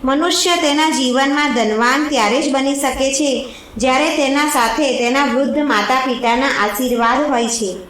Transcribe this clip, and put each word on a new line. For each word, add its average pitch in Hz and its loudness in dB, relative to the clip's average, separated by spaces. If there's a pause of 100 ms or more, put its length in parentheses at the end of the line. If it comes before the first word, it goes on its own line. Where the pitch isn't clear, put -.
મનુષ્ય 339 0
તેના 311 2
જીવનમાં 269 0
ધનવાન 233 0
ત્યારે 247 0
જ 277 -2
બની 269 0
શકે 269 -2
છે, 269 0 (300)
જ્યારે 285 2
તેના 285 2
સાથે 247 0
તેના 254 2
વૃદ્ધ 254 0
માતા 247 0 (120)
પિતાના 247 0
આશીર્વાદ 240 0
હોય 233 0
છે. 196 -4 (160)